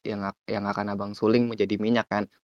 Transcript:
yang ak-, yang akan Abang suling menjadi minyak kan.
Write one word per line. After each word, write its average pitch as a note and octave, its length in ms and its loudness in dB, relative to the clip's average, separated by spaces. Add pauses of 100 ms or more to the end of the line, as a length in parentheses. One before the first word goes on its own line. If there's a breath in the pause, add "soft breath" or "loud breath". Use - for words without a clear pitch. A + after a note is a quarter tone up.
yang G#2 200 -4
ak-, - 120 -8 (100)
yang G#2 200 -2
akan G2+ 260 -2
Abang G2+ 220 -6
suling A#2+ 340 4
menjadi G#2 300 0
minyak A2+ 300 2
kan. G#2 140 0 (180)